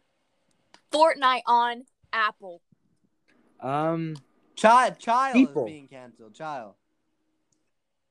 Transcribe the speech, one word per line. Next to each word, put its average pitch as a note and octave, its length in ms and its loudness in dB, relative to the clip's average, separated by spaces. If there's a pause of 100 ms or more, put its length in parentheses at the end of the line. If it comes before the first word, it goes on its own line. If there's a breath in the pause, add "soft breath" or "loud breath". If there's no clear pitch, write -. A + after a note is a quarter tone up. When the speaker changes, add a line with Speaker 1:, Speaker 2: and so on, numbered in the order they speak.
(920)
Speaker 1:
Fortnite C#4 540 2
on A#3+ 380 0 (280)
Apple. G#3 480 -6 (1000)
Speaker 2:
Um, D#3 560 -6 (440)
Speaker 3:
Chi-, A#3 380 6
Chile B3+ 360 -2
Speaker 2:
people. D#3 300 2
Speaker 3:
is D3+ 60 -8
being D3 160 -20
canceled. A#2+ 480 -20
Chile. C#3 380 -12 (1400)